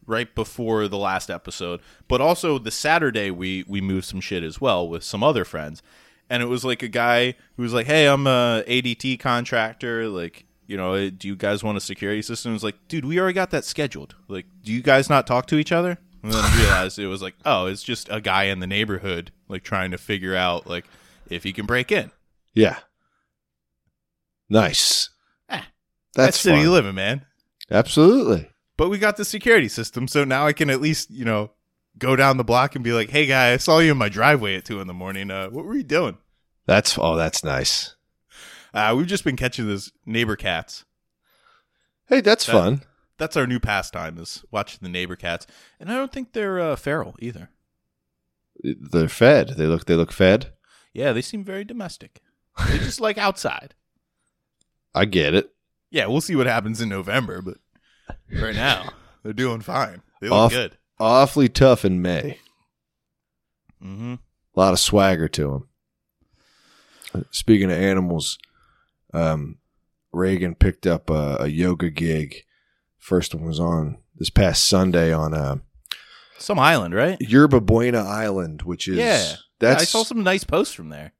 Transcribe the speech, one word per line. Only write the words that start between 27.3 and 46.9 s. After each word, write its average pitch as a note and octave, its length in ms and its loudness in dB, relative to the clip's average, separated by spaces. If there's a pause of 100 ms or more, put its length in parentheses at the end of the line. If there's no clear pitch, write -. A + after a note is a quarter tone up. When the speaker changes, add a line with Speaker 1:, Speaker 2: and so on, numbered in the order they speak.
Speaker 2:
Absolutely. B2 800 4 (280)
Speaker 1:
But E3 120 2
we G3+ 80 -4
got G#3 200 0
the G3+ 80 -6
security G#3+ 420 2
system, A#2 400 -6
so C#3+ 160 2
now C3+ 240 0
I D3 60 2
can D3 160 0
at C3 120 0
least, D#3 300 -2
you B2+ 140 -8
know, G#2+ 260 -2 (460)
go C3 180 0
down C3+ 220 4
the B2 60 0
block B2 320 2
and B2+ 80 -8
be A#2 100 -2
like, A2 160 0
"Hey, D3 160 2
guy, C3 280 4
I B2+ 40 2
saw D#3+ 220 4
you D#3+ 120 6
in C#3 60 2
my G#2+ 120 0
driveway A2 460 2
at F2+ 100 -8
two G#2 140 -8
in F#2+ 80 -10
the F2+ 60 -12
morning. F#2+ 360 -8
Uh, F#2+ 200 -8
what C#3+ 160 -12
were A3 100 -8
you C4+ 80 -4
doing?" D3 340 -2 (480)
Speaker 2:
That's, - 320 2
oh, E2 180 2
that's D#2+ 280 -2
nice. - 520 -4 (800)
Speaker 1:
Uh, G#2+ 240 2
we've E3+ 100 0
just F#3+ 160 -4
been C#3 120 0
catching B2 320 -4
those G2 240 -6 (140)
neighbor A2+ 300 -2
cats. - 500 -8 (1200)
Speaker 2:
Hey, C4 140 4
that's G#3 240 4
Speaker 1:
That A#2 60 -2
Speaker 2:
fun. A2 300 4 (360)
Speaker 1:
That's D#3 180 -6
our C#3 120 2
new B2 120 -2
pastime, F2 580 -6
is - 340 -16
watching G#2 300 -6
the F#2 80 -10
neighbor F2+ 260 -6
cats. F2 300 -8 (340)
And F3 120 -10
I B3 40 -4
don't C4 180 -6
think C4 200 -12
they're, G3 260 -4
uh, D#3+ 160 -2
feral C#3+ 440 -6